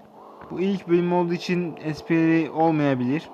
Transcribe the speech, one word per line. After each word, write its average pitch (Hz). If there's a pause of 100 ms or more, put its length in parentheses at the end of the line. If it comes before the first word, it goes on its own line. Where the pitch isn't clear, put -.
(520)
Bu 160
ilk 190
bölüm 175
olduğu 175
için 175
esprili 160
olmayabilir. 147